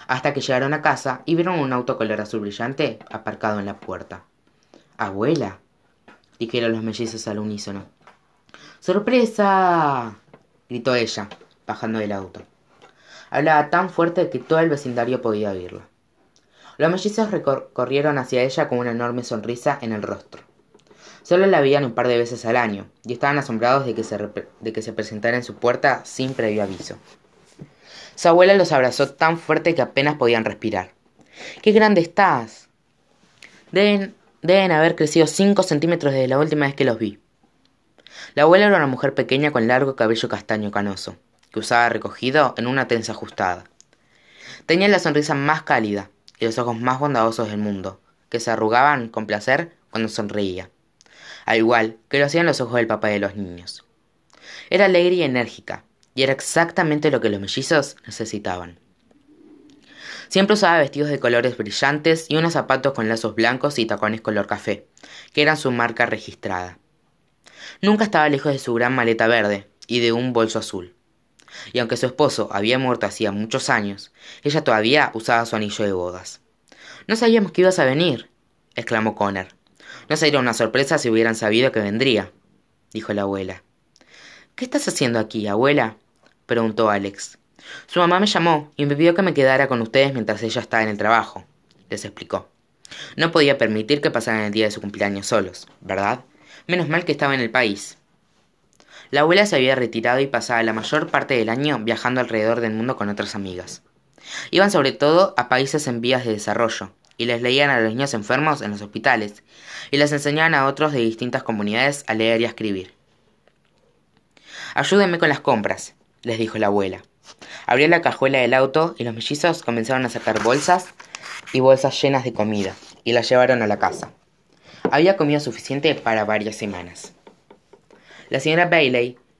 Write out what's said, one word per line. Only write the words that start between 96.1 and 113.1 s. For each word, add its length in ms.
Menos 220
mal 160
que 80
estaba 200
en 60
el 100
país". 480
La 100
abuela 240
se 100
había 200
retirado 440
y 80
pasaba 360
la 100
mayor 340
parte 280
del 140
año 300
viajando 400
alrededor 400
del 140
mundo 240
con 120
otras 260
amigas. 460
Iban 200
sobre 200
todo 460
a 120
países 380
en 140
vías 240
de 80
desarrollo, 580
y 80
les 160
leían 280
a 100
los 100
niños 240
enfermos 480
en 100
los 100
hospitales, 640
y 80
les 140
enseñaban 440
a 120
otros 240
de 80
distintas 440
comunidades 640
a 60
leer 280
y 40
a 40
escribir. 440